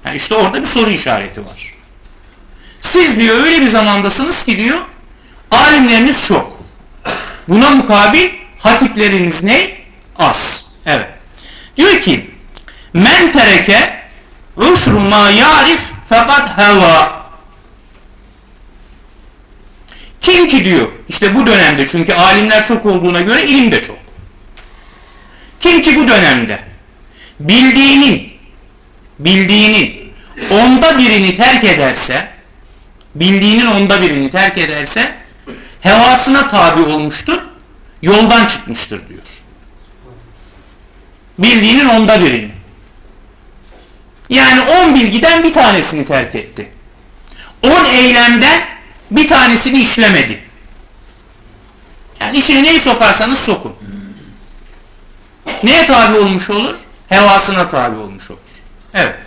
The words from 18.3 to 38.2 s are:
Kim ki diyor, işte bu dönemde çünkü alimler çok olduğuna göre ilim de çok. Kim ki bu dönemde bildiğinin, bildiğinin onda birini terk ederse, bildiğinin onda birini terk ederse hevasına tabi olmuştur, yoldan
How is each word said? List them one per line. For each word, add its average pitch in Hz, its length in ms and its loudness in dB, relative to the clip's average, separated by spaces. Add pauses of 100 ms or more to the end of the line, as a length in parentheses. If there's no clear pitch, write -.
Kim 349 260 2
ki 208 180 0
diyor, 151 220 0 (220)
işte 202 260 -2
bu 262 120 0
dönemde 147 400 0
çünkü 170 260 -4
alimler 208 520 0
çok 226 200 -4
olduğuna 180 360 -2
göre 240 240 -2
ilim 269 260 2
de 123 100 -2
çok. - 160 -14 (1600)
Kim 339 220 2
ki 302 140 2
bu 277 120 2
dönemde 123 520 0 (800)
bildiğinin, 254 960 2 (840)
bildiğinin 196 960 0 (380)
onda 254 460 4
birini 208 380 0
terk 247 280 0
ederse, 143 640 -2 (880)
bildiğinin 196 500 0
onda 196 360 0
birini 139 280 -2
terk 190 280 -2
ederse 156 580 -6 (640)
hevasına 254 640 2
tabi 170 340 0
olmuştur, 151 580 -4 (640)
yoldan 214 440 2